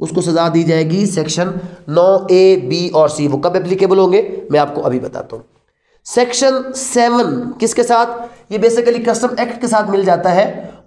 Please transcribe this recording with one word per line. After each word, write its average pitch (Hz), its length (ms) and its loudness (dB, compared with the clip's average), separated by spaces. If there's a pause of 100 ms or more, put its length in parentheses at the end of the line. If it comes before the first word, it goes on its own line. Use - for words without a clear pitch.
उसको 165 200 -2
सज़ा 165 280 0
दी 165 140 2
जाएगी 160 420 0
section 170 480 -4 (360)
नौ 185 420 2
ए, 185 240 6
बी 165 340 -4
और 151 200 2
सी। 147 180 -2
वो 135 100 0
कब 175 180 -2
applicable 185 420 0
होंगे 190 540 0
मैं 147 80 2
आपको 143 220 -2
अभी 127 180 -2
बताता - 360 -12
हूँ। 113 100 -18 (600)
Section 254 540 0 (140)
seven 240 560 0 (280)
किसके 233 240 0
साथ? - 680 -2
ये 208 80 -4
basically 233 480 2
custom 233 340 -2
act 233 200 -6
के 240 60 -4
साथ 208 240 0
मिल 196 140 2
जाता 175 240 2
है 185 160 4 (420)